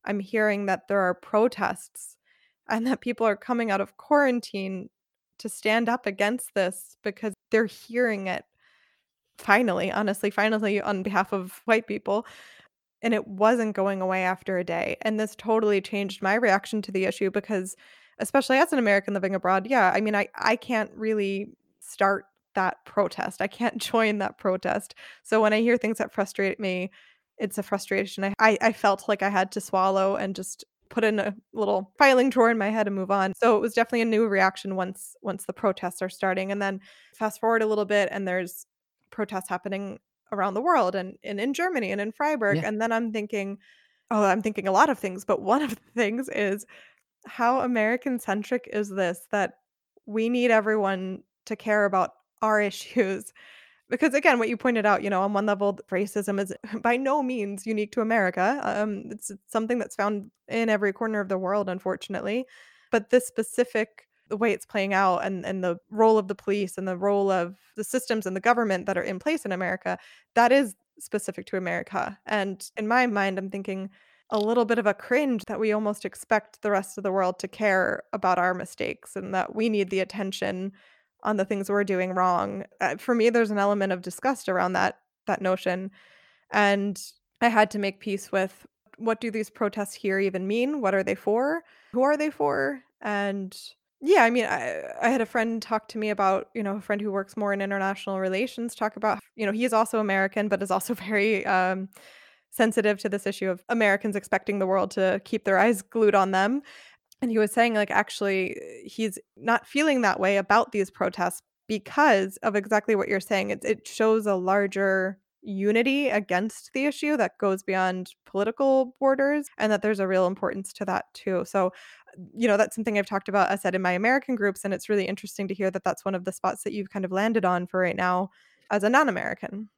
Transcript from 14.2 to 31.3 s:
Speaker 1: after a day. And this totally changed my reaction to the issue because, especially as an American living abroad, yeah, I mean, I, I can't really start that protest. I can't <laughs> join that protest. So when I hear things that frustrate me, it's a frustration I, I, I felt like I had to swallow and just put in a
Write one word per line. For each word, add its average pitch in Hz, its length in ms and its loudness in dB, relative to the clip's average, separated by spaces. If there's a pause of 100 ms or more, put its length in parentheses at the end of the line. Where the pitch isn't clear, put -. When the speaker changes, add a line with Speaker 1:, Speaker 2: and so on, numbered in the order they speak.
Speaker 1:
after 185 340 -2
a 175 60 -2
day. 170 380 -2
And 214 160 0
this 214 160 -2
totally 214 460 2
changed 202 420 -6
my 196 120 2
reaction 214 480 2
to 196 100 -12
the 190 120 0
issue 190 260 -2
because, 190 440 -4 (440)
especially 262 400 2
as 339 140 4
an 285 60 2
American 202 360 2
living 190 200 -2
abroad, 190 320 0
yeah, 226 280 4
I 202 60 2
mean, 214 140 0
I, 202 200 0
I - 220 2
can't 233 380 -4
really 208 540 -2 (320)
start - 460 0 (280)
that - 300 -2
protest. - 560 -4
I 196 60 0
can't 226 320 -4
<laughs> - 0 -
join 220 400 0
that 196 200 -4
protest. 190 560 -2 (280)
So 220 180 2
when 214 140 6
I 220 60 4
hear 240 180 4
things 220 200 -2
that - 140 -4
frustrate 196 480 -2
me, 185 300 -4 (480)
it's 202 180 -4
a 202 60 -2
frustration 196 600 -4
I, 196 160 -2
I, 220 220 6
I 220 140 2
felt 202 340 0
like 202 140 0
I 196 80 0
had 190 220 2
to 202 100 -6
swallow 190 540 2
and 196 200 -6
just - 260 -12 (280)
put 226 140 0
in 214 140 2
a 202 160 -2 (200)